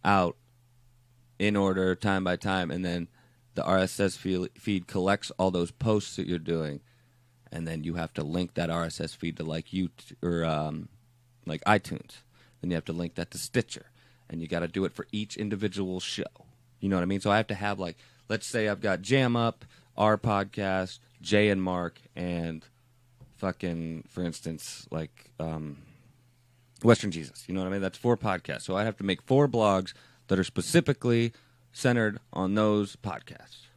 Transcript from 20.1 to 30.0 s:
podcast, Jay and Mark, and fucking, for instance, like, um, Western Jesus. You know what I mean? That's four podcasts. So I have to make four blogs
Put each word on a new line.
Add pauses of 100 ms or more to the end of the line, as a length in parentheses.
podcast, (220)
Jay
and
Mark, (140)
and (720)
fucking,
for
instance,
like,
um, (1080)
Western
Jesus.
You
know
what
I
mean?
That's
four
podcasts.
So
I
have
to
make
four
blogs (340)